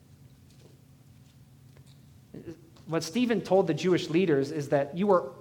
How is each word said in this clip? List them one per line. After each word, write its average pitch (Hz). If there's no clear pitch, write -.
What 160
Stephen 226
told 185
the 165
Jewish 165
leaders 151
is 151
that 143
you 202
are -